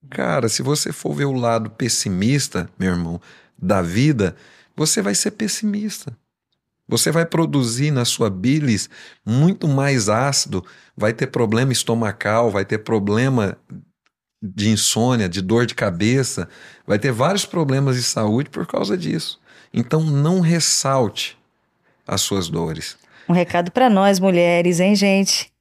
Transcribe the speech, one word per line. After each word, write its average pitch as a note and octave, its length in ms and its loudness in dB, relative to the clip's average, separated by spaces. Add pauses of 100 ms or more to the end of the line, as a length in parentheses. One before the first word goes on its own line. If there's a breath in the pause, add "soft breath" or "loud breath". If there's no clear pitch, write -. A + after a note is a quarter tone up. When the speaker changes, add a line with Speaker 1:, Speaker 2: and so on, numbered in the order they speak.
(100)
Speaker 1:
Cara, C#3 380 -2
se - 140 -2
você C#3+ 300 -2
for - 220 -6
ver C#3+ 100 -2
o C#3 80 -2
lado A#2 380 0
pessimista, G#2+ 960 -2 (100)
meu F#2 140 0
irmão, F2 280 -4 (380 soft breath)
da F#2+ 240 0
vida, G2+ 540 2 (400 soft breath)
você D#3+ 260 0
vai G3+ 120 -2
ser G3+ 180 -2
pessimista. G#3 840 -6 (720)
Você A#2 220 0
vai E3 160 2
produzir C#3+ 640 0
na B2+ 140 0
sua A2+ 260 0
bilis A#2 580 0 (360 loud breath)
muito D3+ 420 2
mais C3+ 420 2
ácido, A2 560 0 (320 loud breath)
vai G#2+ 160 0
ter - 140 -2
problema A#2+ 460 0
estomacal, A2+ 760 0
vai G2 160 0
ter G#2+ 140 -4
problema A2 800 0 (840)
de G2+ 280 -2
insônia, A2 600 2
de F#2+ 140 -4
dor A#2 240 2
de - 80 -8
cabeça, G#2+ 760 0 (380 loud breath)
vai G2+ 140 0
ter C#3 100 0
vários D3+ 340 0
problemas C#3 520 0
de A#2+ 80 -4
saúde A2 460 0
por - 180 -8
causa - 280 -2
disso. D#3+ 440 -6 (340 soft breath)
Então, B2 260 0
não D#3 380 2
ressalte C#3+ 1000 0 (680)
as G2+ 140 -2
suas F#2 280 -2
dores. D#2+ 480 -6 (320 soft breath)
Speaker 2:
Um F3 40 2
recado F3 400 0
pra B3+ 180 4
nós, G3 300 4
mulheres, F3 580 4
hein, F#3+ 160 4
gente? G3 680 2